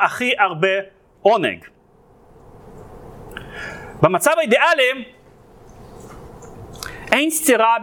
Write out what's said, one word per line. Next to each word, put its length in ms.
הכי 380
הרבה 300
עונג. 420
במצב 360
האידיאלי, 680
אין 180
סתירה 520